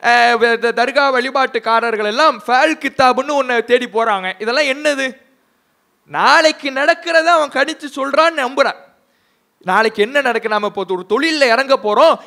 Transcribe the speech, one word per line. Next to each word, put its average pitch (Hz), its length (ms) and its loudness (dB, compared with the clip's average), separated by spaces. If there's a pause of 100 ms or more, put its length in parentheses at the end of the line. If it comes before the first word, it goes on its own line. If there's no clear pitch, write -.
அஹ், 233 580 2
த-, 233 220 -2
தர்கா 269 300 0
வழிபாட்டுக்காரர்கள் 240 960 -2
எல்லாம் 240 420 0
ஃபால் 302 360 2
கித்தாபுன்னு 262 500 0
ஒன்னை 247 320 -2
தேடி 247 220 0
போறாங்க. 202 520 -2
இதெல்லாம் 247 260 -2
என்னது? 277 420 -2 (1000)
நாளைக்கு 294 640 2
நடக்கிறத 320 540 0
அவன் 320 260 2
கணிச்சு 285 440 -4
சொல்றான்னு 294 500 0
நம்புறான். 262 360 -2 (800)
நாளைக்கு 208 440 0
என்ன 269 180 0
நடக்கு, 226 280 -2
நாம 208 180 -2
இப்போ 202 220 -6
ஒரு 185 200 -6
தொழில்ல 294 340 0
இறங்க 262 400 2
போறோம், 214 340 4 (100)